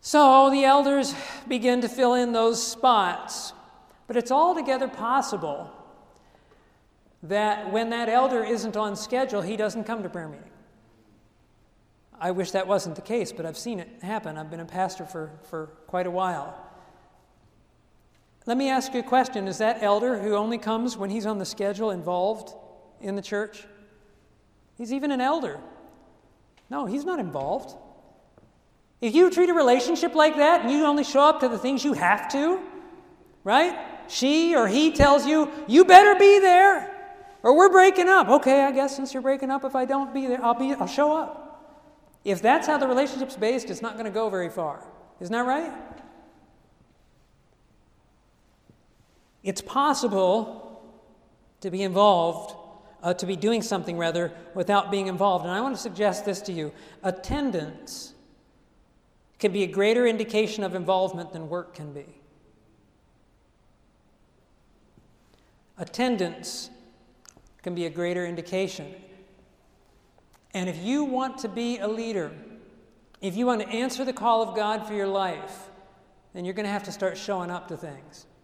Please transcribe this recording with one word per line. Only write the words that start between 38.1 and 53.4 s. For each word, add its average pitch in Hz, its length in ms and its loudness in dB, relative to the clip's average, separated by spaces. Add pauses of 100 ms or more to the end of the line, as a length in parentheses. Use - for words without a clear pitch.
"Okay, 262 340 6
I 277 100 2
guess 269 240 -2
since 269 160 -8
you're 262 100 -6
breaking 269 280 -2
up, 277 140 -4
if 269 120 -4
I 254 80 0
don't 269 300 -4
be 269 120 -4
there, 247 160 -4
I'll 233 120 2
be, 269 180 -4
I'll 269 140 -4
show 294 280 2
up." - 280 -6 (840)
If 180 160 -2
that's 254 260 2
how 302 120 0
the 262 100 0
relationship's 262 480 -2
based, 226 320 -4
it's 180 140 -10
not 220 160 -10
gonna 220 120 -8
go 214 200 -4
very 180 180 -6
far. 160 340 -8 (380)
Isn't 180 140 -10
that 240 100 -2
right? 294 280 -4 (3750)
It's 190 180 -8
possible 226 1200 -2 (800)
to 190 100 -8
be 185 120 -6
involved, 185 760 2 (460)
uh, 175 100 -2
to 180 140 -4
be 190 100 -4
doing 220 240 0